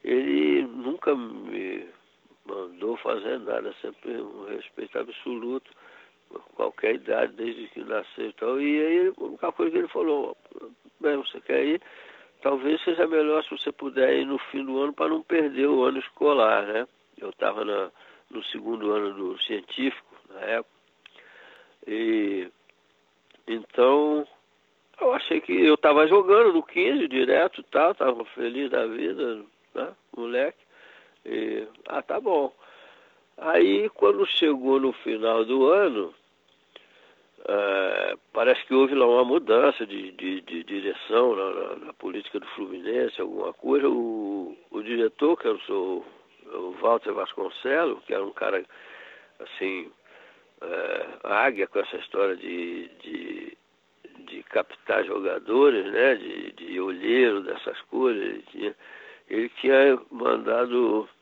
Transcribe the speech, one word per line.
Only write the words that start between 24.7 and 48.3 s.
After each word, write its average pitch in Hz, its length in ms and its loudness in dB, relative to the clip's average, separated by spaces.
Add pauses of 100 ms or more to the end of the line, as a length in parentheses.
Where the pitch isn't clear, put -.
eu 262 140 4
achei - 260 -4
que - 120 -6
eu 170 240 6
tava 151 300 6
jogando 202 460 8
no 165 100 2
quinze 196 460 0
direto 131 520 2
e - 40 -20
tal, 165 300 2
tava 120 320 0
feliz 123 440 -6
da 123 160 0
vida, 113 560 -4 (320)
né, 135 140 -6 (280)
moleque. 120 420 -4 (680)
E, 110 420 -4 (200)
ah, 147 160 -6
tá 147 180 -4
bom. 160 320 0 (840)
Aí, 190 520 4
quando 202 360 4
chegou 135 540 2
no 131 140 2
final 113 500 0
do 131 220 4
ano, 143 480 4 (1300)
é, 98 720 0 (160)
parece 120 320 4
que 135 100 -2
houve 135 200 6
lá 127 120 6
uma 123 180 6
mudança 120 600 4
de, 98 260 -10
de, 92 280 -6
de 82 240 -10
direção 101 720 0
na, 95 140 -2
na, 90 260 -6 (100)
na - 60 -16
política 98 480 -8
do - 80 -18
Fluminense, 104 720 -6
alguma 92 320 -6
coisa. 135 360 2
O, 104 680 -4 (140)
o 107 120 -8
diretor, 117 540 0
que - 100 -6
era 107 100 0
o - 60 -14
seu, 92 420 -4 (420)
o 90 340 -10
Walter 110 320 2
Vasconcelos, 110 920 -4
que - 100 -4
era 98 100 -4
um 101 80 -10